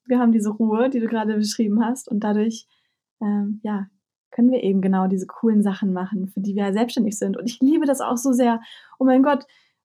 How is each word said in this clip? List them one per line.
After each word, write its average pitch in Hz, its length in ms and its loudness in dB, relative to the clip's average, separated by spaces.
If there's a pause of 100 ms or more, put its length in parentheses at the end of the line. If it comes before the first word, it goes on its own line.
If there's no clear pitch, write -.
wir 247 140 2
haben 233 120 4
diese 214 180 2
Ruhe, 220 400 0
die 254 100 -2
du 226 80 -2
gerade 220 280 -2
beschrieben 214 500 0
hast 262 240 -6
und 208 140 -2
dadurch, 214 440 -2 (540)
ähm, 208 420 -2
ja, 202 240 -6 (440)
können 240 200 4
wir 254 120 0
eben 190 180 2
genau 190 260 2
diese 185 200 -2
coolen 214 360 2
Sachen 196 280 -2
machen, 185 380 -6
für - 100 -10
die 196 160 -4
wir 202 120 -2
ja 190 60 -2
selbstständig 220 440 -2
sind. 196 180 -4
Und - 140 -8
ich - 120 -10
liebe 302 240 2
das 269 140 0
auch 240 180 -4
so 269 140 0
sehr. 233 300 2 (380)
Oh 262 60 2
mein 262 180 6
Gott, 277 220 0 (400)